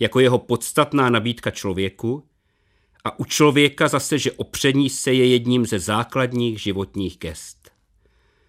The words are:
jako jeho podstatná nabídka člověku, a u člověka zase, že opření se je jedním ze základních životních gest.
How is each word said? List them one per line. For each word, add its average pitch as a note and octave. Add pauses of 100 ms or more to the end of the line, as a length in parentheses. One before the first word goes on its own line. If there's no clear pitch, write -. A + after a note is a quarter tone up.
jako A#2
jeho B2+
podstatná C#3
nabídka A2+
člověku, G2 (800)
a -
u C#3
člověka D3
zase, C#3
že B2
opření C#3
se -
je B2+
jedním B2
ze A2
základních A#2
životních F#2+
gest. - (800)